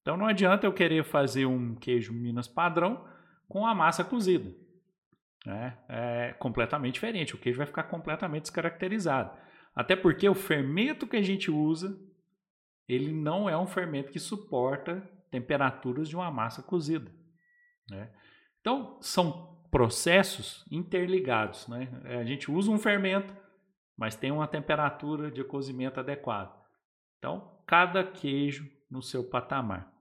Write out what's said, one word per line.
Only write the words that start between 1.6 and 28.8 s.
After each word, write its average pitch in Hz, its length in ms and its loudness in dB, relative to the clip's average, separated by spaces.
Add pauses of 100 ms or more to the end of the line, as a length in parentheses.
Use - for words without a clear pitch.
queijo 117 380 0
Minas 120 360 -4
padrão 170 580 2 (420)
com 208 180 -2
a 226 80 2
massa 165 300 4
cozida. 175 500 0 (920)
Né, 113 340 -8 (100)
é 120 500 -4
completamente 127 560 -2
diferente. 208 400 -4
O - 40 -14
queijo 123 200 -2
vai 143 80 -2
ficar 160 180 -4
completamente 156 580 -6
descaracterizado. 165 880 -2 (440)
Até 180 220 2
porque 190 320 4
o 190 60 6
fermento 185 720 0
que 240 100 -2
a 214 60 4
gente 190 280 0
usa, 160 480 0 (920)
ele 135 240 0
não 160 360 0
é 160 100 2
um 185 80 0
fermento 156 460 -4
que - 80 -8
suporta 147 800 -2 (280)
temperaturas 131 760 0
de 156 80 -10
uma 180 140 -4
massa 117 320 -4
cozida, 156 480 -2 (800)
né? 104 200 -12 (500)
Então, 240 400 -4
são - 580 -2 (120)
processos 160 1000 2
interligados, 170 960 0
né? 123 220 -8 (160)
É, 123 140 -6
a 117 60 -2
gente - 260 -4
usa 190 200 2
um 208 80 2
fermento, 196 560 0 (600)
mas 110 180 -4
tem 135 160 -4
uma 151 160 0
temperatura 147 840 -2
de 135 120 -8
cozimento 135 560 -6
adequada. 127 540 -6 (680)
Então, 170 480 -10
cada 180 380 4
queijo 143 680 -4 (180)